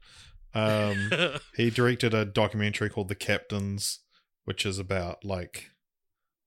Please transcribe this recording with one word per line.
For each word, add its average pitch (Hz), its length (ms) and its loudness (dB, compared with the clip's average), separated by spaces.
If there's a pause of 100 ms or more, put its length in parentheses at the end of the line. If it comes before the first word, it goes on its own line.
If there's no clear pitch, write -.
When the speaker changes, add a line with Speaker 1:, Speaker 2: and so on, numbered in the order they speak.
(560)
Speaker 1:
Um, 107 540 2 (340)
Speaker 2:
<laughs> - 140 -20
Speaker 1:
he 117 120 4
directed 120 440 4
a 110 120 4
documentary 104 640 0
called 101 200 -4
The 101 60 -4
Captains, 98 840 -2 (460)
which - 200 -4
is 98 140 -2
about, 92 460 -4
like, 92 460 -8 (760)